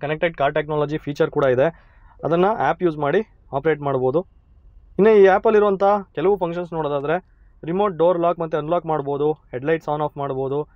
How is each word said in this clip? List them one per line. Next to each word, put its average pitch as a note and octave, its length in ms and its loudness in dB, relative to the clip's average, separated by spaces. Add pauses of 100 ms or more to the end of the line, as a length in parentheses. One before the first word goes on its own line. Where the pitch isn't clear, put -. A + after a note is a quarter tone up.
connected D#3 360 -4
car C#3+ 180 0
technology D3+ 440 -2
feature D3+ 320 -2
ಕೂಡ D3 140 0
ಇದೆ. C3 220 4 (580)
ಅದನ್ನು F3+ 320 2
ಆ್ಯಪ್ D#3+ 260 -2
ಯೂಸ್ E3 140 -2
ಮಾಡಿ D3+ 220 0 (340)
operate D3 280 -2
ಮಾಡ್ಬೋದು. C3+ 460 -2 (720)
ಇನ್ನು G3+ 120 6
ಈ G#3 160 8
ಆ್ಯಪಲ್ಲಿರುವಂಥ G3+ 580 4 (300)
ಕೆಲವು F#3 220 0
functions F3 360 -6
ನೋಡೋದಾದ್ರೆ D3+ 680 -4 (240)
remote F#3 300 -2
door E3+ 260 2
lock E3+ 180 0
ಮತ್ತೆ E3 180 -4
unlock E3 300 -2
ಮಾಡ್ಬೋದು, D3 460 -2
headlights D3+ 560 -6
ಆನ್ D3+ 140 -2
ಆಫ್ D3 140 -6
ಮಾಡ್ಬೋದು, C#3 600 -6